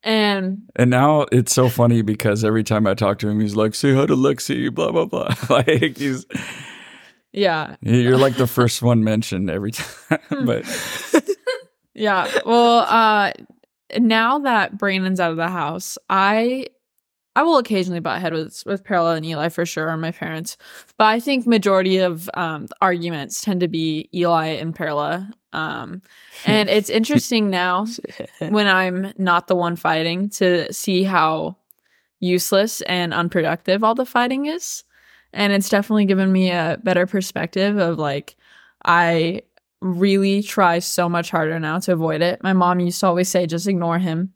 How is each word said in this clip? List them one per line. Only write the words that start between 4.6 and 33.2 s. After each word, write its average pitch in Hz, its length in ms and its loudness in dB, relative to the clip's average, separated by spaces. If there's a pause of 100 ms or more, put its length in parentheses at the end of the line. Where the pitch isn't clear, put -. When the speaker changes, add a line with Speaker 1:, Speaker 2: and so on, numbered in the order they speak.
Speaker 2:
blah, 165 200 -2
blah, 165 140 0
blah." - 340 -4
<laughs> 117 100 -6
Like, 139 480 2
he's 135 260 -4 (1080)
Speaker 1:
Yeah. 170 500 -2
Speaker 2:
You're, 123 340 4
like, 135 200 4
the 131 100 2
first 120 340 0
one 120 220 4
mentioned 107 480 -2
every 101 220 -4
<laughs> - 0 -
time, - 760 -6
but 113 180 0 (500)
Speaker 1:
<laughs> - 800 -4
Yeah. 202 360 0 (160)
Well, 233 320 4 (100)
uh, 214 440 2 (680)
now 226 420 2
that 226 380 0
Brandon's 190 420 0
out 170 120 0
of 165 40 -4
the 165 120 -2
house, 170 500 -6 (100)
I, 220 580 0 (680)
I 269 80 4
will 320 160 4
occasionally 185 420 0
butt 165 200 -4
head 165 120 -2
with, 160 340 -6
with 196 180 -6
Perla 170 320 2
and 156 100 -6
Eli 160 220 -2
for 170 180 -2
sure, 160 220 -4
or 165 80 -4
my 160 160 -4
parents. 160 440 -10 (400)
But 220 100 4
I 226 140 2
think 254 260 -2
majority 190 520 4
of, 180 360 -2
um, 156 340 -6 (120)
arguments 170 640 -2
tend 185 180 -2
to 175 80 0
be 160 460 -4
Eli 170 320 0
and 160 280 -6
Perla. 156 540 -4 (240)
Um, 160 500 -8 (440)
and 214 220 2
it's 208 220 0
Speaker 2:
<laughs> - 0 -
Speaker 1:
interesting 220 600 0
now 180 360 0 (300)
Speaker 3:
<laughs> - 220 -16
Speaker 1:
when 202 300 -2
I'm 185 500 0
not 180 300 2
the 185 80 2
one 170 200 -2
fighting 165 540 -2
to 180 420 0
see 190 300 0
how 160 540 0 (640)
useless 190 640 0
and 175 320 -2
unproductive 175 680 0